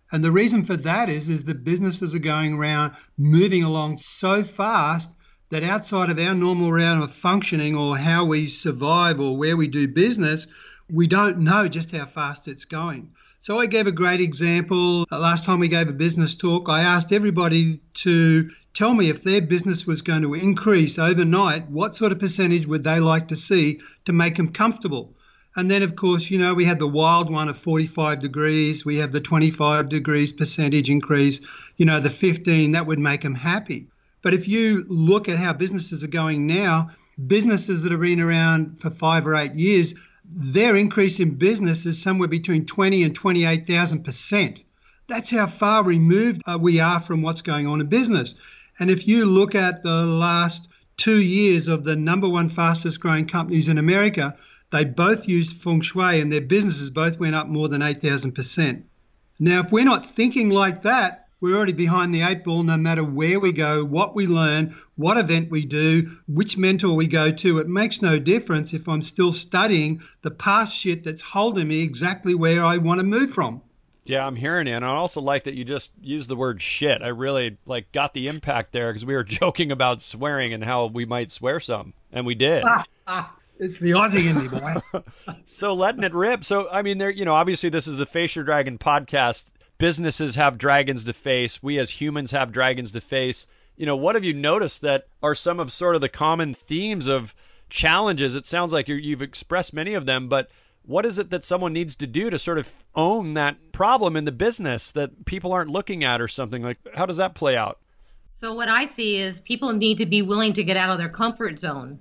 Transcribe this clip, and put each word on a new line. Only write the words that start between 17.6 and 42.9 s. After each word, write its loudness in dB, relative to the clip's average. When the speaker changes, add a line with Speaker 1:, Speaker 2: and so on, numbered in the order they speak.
Speaker 1:
to 4
tell 2
me 4
if -6
their 2
business -2
was -2
going 0
to -2
increase 2
overnight, 2
what -4
sort 0
of -2
percentage 0
would -2
they 2
like 2
to -4
see 0
to 0
make 2
them 0
comfortable? -2
And 0
then, 2
of -2
course, 0
you 0
know, 2
we 2
had 2
the 0
wild 4
one -2
of -8
forty-five -2
degrees. 0
We -2
have -2
the -2
twenty-five 2
degrees 0
percentage 0
increase, 2
you 4
know, 4
the 0
fifteen, 2
that 0
would -2
make -2
'em -4
happy. -4
But 2
if -2
you 2
look 2
at -2
how 0
businesses -6
are -10
going -2
now, 0
businesses 2
that -2
have -2
been 2
around 2
for -6
five 0
or 2
eight -2
years, 4
their 2
increase 2
in 2
business 2
is -4
somewhere 0
between 0
twenty 2